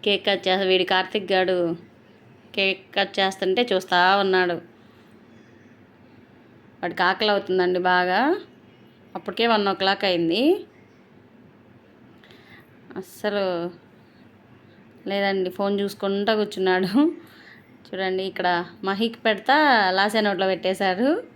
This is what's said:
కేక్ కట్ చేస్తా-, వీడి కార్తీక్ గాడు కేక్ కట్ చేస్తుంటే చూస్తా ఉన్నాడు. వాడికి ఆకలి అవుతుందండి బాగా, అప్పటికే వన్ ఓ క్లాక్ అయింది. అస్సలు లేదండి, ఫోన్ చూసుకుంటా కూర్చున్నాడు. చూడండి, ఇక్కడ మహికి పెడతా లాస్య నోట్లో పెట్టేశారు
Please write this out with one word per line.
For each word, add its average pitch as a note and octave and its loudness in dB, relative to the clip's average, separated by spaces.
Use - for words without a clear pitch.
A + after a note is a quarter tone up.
కేక్ G3 -2
కట్ G3 -2
చేస్తా-, F#3+ 0
వీడి F#3 2
కార్తీక్ F#3 -2
గాడు F#3 2
కేక్ F#3+ -2
కట్ G3 -2
చేస్తుంటే F#3+ 0
చూస్తా F#3 0
ఉన్నాడు. F#3 0
వాడికి F3 -6
ఆకలి F#3+ 0
అవుతుందండి F#3 0
బాగా, F3+ 2
అప్పటికే G3+ -4
వన్ G#3+ 2
ఓ G3 0
క్లాక్ F#3+ 0
అయింది. F3+ 0
అస్సలు G3+ -6
లేదండి, G3 -2
ఫోన్ G3+ -2
చూసుకుంటా G3+ -2
కూర్చున్నాడు. F#3+ 0
చూడండి, F#3+ -4
ఇక్కడ F#3 -4
మహికి G3+ -2
పెడతా A3 2
లాస్య G#3 2
నోట్లో G3 0
పెట్టేశారు F#3+ 0